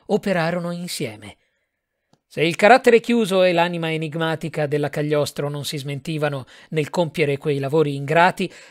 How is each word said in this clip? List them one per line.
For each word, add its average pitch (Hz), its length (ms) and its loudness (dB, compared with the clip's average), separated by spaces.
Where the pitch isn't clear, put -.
operarono 175 680 -2
insieme. 117 640 -10
Se - 160 -4
il 165 140 0
carattere 240 440 6
chiuso 214 420 2
e 185 100 4
l'anima 170 400 0
enigmatica 160 720 -4
della 147 240 -2
Cagliostro 147 600 -2
non 143 160 -8
si 156 100 -8
smentivano 143 720 -6
nel 156 180 -2
compiere 151 480 0
quei 143 220 -2
lavori 143 360 0
ingrati, 170 560 2